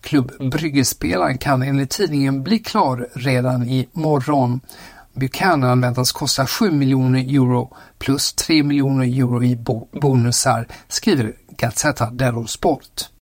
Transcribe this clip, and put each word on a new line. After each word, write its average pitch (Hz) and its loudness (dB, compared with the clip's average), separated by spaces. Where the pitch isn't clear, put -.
Klubbbryggesspelaren 143 -2
kan 131 0
enligt 139 0
tidningen 139 0
bli 208 0
klar 131 -2
redan 123 0
i 127 -2
morgon. 143 0
Buchanan 131 2
väntas 123 0
kosta 135 -2
sju 214 0
miljoner 135 2
euro 127 0
plus - -2
tre 156 2
miljoner 139 2
euro 123 0
i 123 2
bo-, 117 -4
bonusar, 120 2
skriver 135 0
Gazzetta 147 -2
dello 123 -2
Sport. - -4